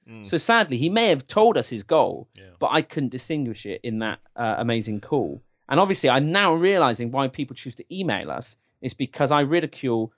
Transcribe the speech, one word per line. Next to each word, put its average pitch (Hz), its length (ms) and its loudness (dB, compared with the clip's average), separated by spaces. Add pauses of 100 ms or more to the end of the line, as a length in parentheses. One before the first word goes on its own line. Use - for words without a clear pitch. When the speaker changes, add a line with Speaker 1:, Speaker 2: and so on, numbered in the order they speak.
Speaker 1:
Mm. 110 160 -16
Speaker 2:
So 156 120 -2
sadly, 196 400 2
he 151 120 0
may 226 180 2
have 143 200 2
told 214 300 4
us 120 120 -2
his 107 140 -8
goal, 120 520 0
Speaker 1:
Yeah. 95 240 -20
Speaker 2:
but 147 120 0
I 156 100 4
couldn't 147 300 -4
distinguish 127 540 -6
it 101 180 -8
in 110 160 -4
that, 110 200 -4 (160)
uh, 113 220 -2
amazing 113 440 -2
call. 101 400 -2 (260)
And 143 120 2
obviously, 190 300 2
I'm 143 220 4
now 190 220 4
realizing 147 580 2
why 135 160 0
people 131 280 -8
choose - 200 -14
to - 100 -18 (100)
email 104 360 -4
us - 260 -8 (240)
is 127 120 -8
because 139 380 -2
I 147 100 4
ridicule 135 760 -2